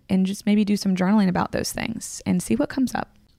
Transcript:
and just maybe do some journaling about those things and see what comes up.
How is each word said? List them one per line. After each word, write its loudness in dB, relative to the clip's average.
and 2
just -6
maybe 4
do 2
some 0
journaling 4
about -2
those -2
things -8
and 0
see -2
what 0
comes -2
up. -6